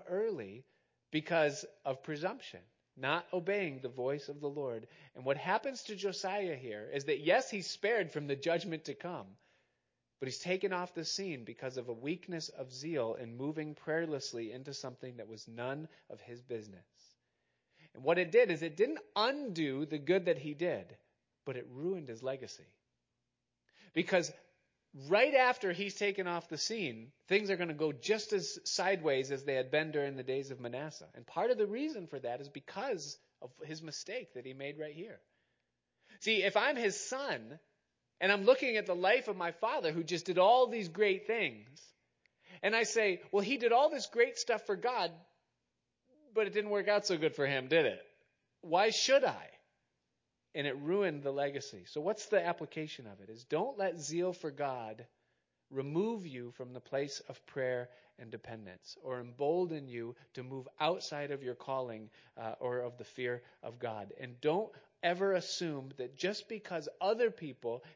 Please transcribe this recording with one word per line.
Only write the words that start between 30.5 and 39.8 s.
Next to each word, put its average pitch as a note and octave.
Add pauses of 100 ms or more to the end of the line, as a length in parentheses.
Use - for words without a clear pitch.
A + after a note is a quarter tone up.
of B2
Manasseh. C#3
And B2
part G3+
of A#3+
the G#3
reason A3+
for C#3+
that B2
is C#3
because F3 (240)
of C3 (160)
his D#3
mistake F#3
that D#3+
he C3
made C#3
right D3+
here. E3+ (1000)
See, G#3
if G3
I'm C4
his A3+
son, D#3+ (600)
and F#3+
I'm G3+
looking A3
at G3+
the F#3
life G#3
of G3
my E3+
father F#3+